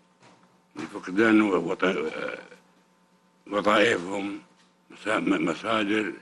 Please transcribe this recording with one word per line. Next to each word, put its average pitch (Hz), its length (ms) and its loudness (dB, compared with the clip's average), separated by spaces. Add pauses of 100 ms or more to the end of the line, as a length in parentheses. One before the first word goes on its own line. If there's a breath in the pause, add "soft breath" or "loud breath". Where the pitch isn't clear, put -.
(760)
لفقدان 95 680 2
وط-، 92 560 0 (1500)
وظائفهم، 101 880 0 (520)
مسا-، - 280 -4
مصادر 101 1040 -2